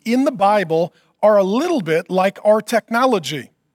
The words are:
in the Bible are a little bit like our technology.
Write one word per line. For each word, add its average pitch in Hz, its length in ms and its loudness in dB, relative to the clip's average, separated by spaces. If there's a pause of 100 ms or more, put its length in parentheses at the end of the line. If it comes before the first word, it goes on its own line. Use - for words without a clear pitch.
in 254 180 0
the 294 80 0
Bible 185 600 0 (280)
are 208 160 4
a 202 60 4
little 262 380 -2
bit 160 280 -2
like 185 340 -2
our 214 180 2
technology. 208 920 -2 (240)